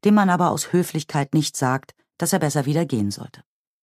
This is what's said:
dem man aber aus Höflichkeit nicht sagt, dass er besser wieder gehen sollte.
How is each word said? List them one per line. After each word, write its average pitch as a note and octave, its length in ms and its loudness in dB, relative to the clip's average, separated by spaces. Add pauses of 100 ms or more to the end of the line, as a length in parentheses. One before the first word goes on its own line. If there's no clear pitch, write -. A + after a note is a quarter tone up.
dem G#3 80 6
man G3+ 160 4
aber F3 220 2
aus - 200 -6
Höflichkeit D#3 600 -2
nicht D#3 240 -2
sagt, C3 380 -4 (220)
dass E3 140 -2
er F#3+ 80 2
besser D3 260 0
wieder D#3 200 0
gehen G#2 260 -2
sollte. - 320 -14 (400)